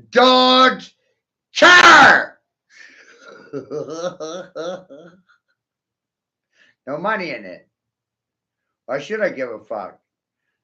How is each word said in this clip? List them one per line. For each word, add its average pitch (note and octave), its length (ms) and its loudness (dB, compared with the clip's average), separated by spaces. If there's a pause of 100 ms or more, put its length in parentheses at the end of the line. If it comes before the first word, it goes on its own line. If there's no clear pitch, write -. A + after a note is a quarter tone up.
(100)
don't B3+ 840 2 (600)
care. A3+ 840 4 (880)
<laughs> E3 1900 -14 (1700)
No C#3 80 -10
money F#3 360 -8
in A2 120 -14
it. F2 240 -20 (1160)
Why B2+ 120 -8
should G#3 220 -12
I G3 80 -4
give C3 220 -10
a G#2+ 80 -16
fuck? G2 420 -14 (640)